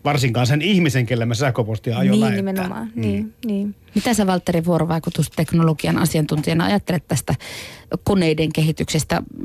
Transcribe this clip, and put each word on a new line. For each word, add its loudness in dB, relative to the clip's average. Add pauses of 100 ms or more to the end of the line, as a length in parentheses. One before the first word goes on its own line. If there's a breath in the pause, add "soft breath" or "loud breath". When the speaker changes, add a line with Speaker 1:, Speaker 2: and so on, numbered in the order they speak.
Speaker 1:
varsinkaan 2
sen 2
ihmisen, 2
kelle -2
mä 0
sähköpostia -2
aion 4
Speaker 2:
Niin, 4
Speaker 1:
lähettää. 2 (160)
Speaker 2:
nimenomaan. -6
Speaker 1:
Mm. -6
Speaker 2:
Niin, -2 (120)
niin. -4 (200)
Speaker 3:
Mitä 0
sä, 2
Valtteri, 0
vuorovaikutusteknologian 0
asiantuntijana 0
ajattelet -2
tästä -2 (680 loud breath)
koneiden 2
kehityksestä? 0 (220)